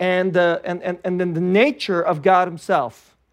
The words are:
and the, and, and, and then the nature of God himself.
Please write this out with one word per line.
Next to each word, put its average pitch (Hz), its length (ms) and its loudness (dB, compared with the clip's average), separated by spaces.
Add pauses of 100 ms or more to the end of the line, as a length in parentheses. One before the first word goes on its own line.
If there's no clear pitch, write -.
and 185 320 0
the, 175 320 2
and, 180 180 -8
and, 180 220 -6
and 180 160 -2
then 180 140 -2
the 160 60 -2
nature 190 600 0
of 170 180 -2
God 180 280 4
himself. 165 680 -6 (160)